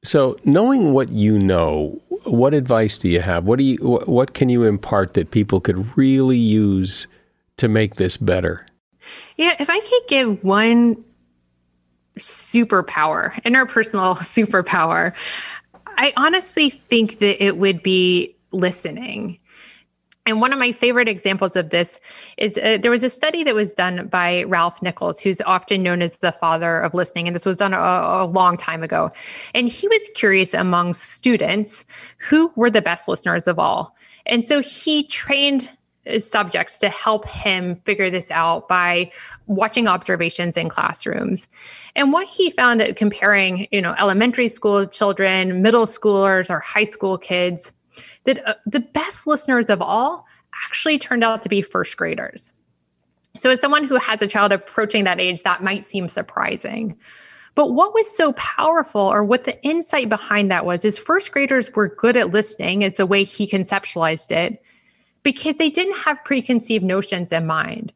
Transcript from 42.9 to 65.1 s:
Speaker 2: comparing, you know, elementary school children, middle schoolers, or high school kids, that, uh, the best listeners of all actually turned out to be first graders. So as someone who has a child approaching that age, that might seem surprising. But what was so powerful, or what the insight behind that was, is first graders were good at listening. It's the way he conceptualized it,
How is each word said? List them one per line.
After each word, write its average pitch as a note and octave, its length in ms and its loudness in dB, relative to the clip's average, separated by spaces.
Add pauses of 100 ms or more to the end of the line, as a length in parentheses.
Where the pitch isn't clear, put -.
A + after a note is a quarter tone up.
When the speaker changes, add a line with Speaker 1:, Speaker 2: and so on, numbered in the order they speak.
Speaker 2:
comparing, G3 800 0
you G3+ 80 0
know, E3+ 180 -2
elementary A3 500 2
school G3+ 380 0
children, F#3+ 760 0
middle A3+ 240 4
schoolers, G3 640 2
or E3 100 -2
high - 240 -2
school F#3+ 320 -4
kids, F3+ 560 -4 (520)
that, - 220 0
uh, G#3+ 80 -4 (120)
the A#3+ 140 0
best D#4 460 -6
listeners C4 440 0
of F#3+ 100 2
all A#3+ 460 -2 (400)
actually D4+ 320 -2
turned A#3+ 260 -2
out A3+ 180 0
to G#3 60 -6
be G3 140 0
first - 340 -6
graders. - 560 -8 (840)
So B3+ 140 0
as B3+ 100 2
someone D4 240 2
who C4+ 120 0
has A3+ 260 -2
a G#3 40 0
child G3+ 260 2
approaching G#3+ 520 0
that F3+ 160 0
age, F3+ 220 -2
that F3+ 200 0
might G3 220 -4
seem F3+ 240 -6
surprising. - 880 -6 (580)
But C#4+ 180 2
what F#4 220 2
was A4 200 0
so D4+ 200 2
powerful, D4+ 680 -2
or G3+ 240 4
what A#3+ 200 0
the - 200 -8
insight D4+ 440 -2
behind G#3 420 0
that E3+ 160 0
was, F3 180 -2
is G#3 140 0
first F#4+ 340 -2
graders C4+ 420 0
were G#3 140 2
good A#3 280 2
at F#3+ 140 2
listening. G3 520 -2
It's G3 160 -2
the F#3+ 80 2
way G3 180 2
he G3 220 -4
conceptualized F3+ 840 -2
it, F3 300 -2 (600)